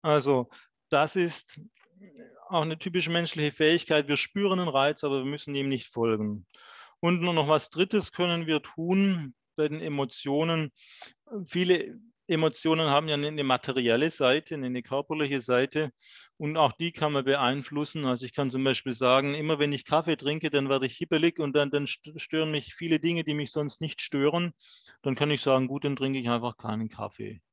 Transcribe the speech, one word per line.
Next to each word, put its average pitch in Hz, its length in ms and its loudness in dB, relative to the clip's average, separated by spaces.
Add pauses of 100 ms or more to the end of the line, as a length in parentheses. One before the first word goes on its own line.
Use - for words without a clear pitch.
Also 139 480 2 (380)
das 151 280 2
ist 170 440 -4 (880)
auch 165 140 2
eine 160 160 -4
typische 170 320 -2
menschliche 160 420 0
Fähigkeit. 156 560 4
Wir 143 80 2
spüren 190 440 0
einen 175 80 -2
Reiz, 139 360 2
aber 139 140 0
wir 131 120 -2
müssen 143 240 -8
ihm 139 140 -2
nicht 127 200 -2
folgen. 107 580 0 (540)
Und 170 200 2
nur 175 140 0
noch 147 140 2
was 151 220 2
Drittes 185 420 -2
können 170 340 0
wir 156 160 0
tun 175 720 0 (220)
bei 151 120 0
den 156 120 -6
Emotionen. 147 920 -2 (760)
Viele 180 520 0 (300)
Emotionen 160 600 2
haben 151 180 2
ja 151 60 0
eine, 143 140 -2
eine 151 160 -4
materielle 127 680 2
Seite, 147 440 0
eine, 135 120 -6
eine 127 160 -6
körperliche 139 580 -4
Seite. 127 520 0 (460)
Und 151 180 -4
auch 143 160 4
die 170 200 -4
kann 151 200 -2
man 139 120 0
beeinflussen. 139 800 -2
Also 127 220 -2
ich - 80 -12
kann 139 160 -2
zum 131 140 -2
Beispiel 127 280 0
sagen, 131 420 2
immer 151 240 -2
wenn 143 140 2
ich 135 120 -6
Kaffee 156 320 2
trinke, 151 340 -4
dann 139 180 0
werde 135 180 2
ich 123 100 -6
hibbelig 165 420 0
und 139 160 -2
dann, 143 160 4
dann 143 160 0
st-, 156 340 -10
stören 156 300 -2
mich 147 240 -6
viele 165 260 0
Dinge, 165 240 -2
die 151 100 -2
mich 147 180 -4
sonst 147 280 -4
nicht 156 220 -8
stören. 156 500 0 (500)
Dann 135 120 0
kann 147 160 0
ich 143 100 0
sagen, 131 280 2
gut, 139 160 -6
dann 143 120 -2
trinke 135 220 -2
ich 120 100 -4
einfach 120 280 -2
keinen 110 320 -6
Kaffee. 104 520 -12 (120)